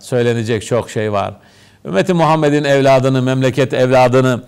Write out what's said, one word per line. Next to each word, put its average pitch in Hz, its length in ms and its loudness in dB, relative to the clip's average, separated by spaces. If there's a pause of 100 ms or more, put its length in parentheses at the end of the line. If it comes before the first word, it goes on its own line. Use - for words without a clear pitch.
Söylenecek 117 680 -2
çok 113 240 -2
şey 107 220 -4
var. 98 220 -4 (520)
Ümmeti 185 260 -2
Muhammed'in 151 520 0
evladını, 135 580 2
memleket 131 520 -2
evladını 127 720 2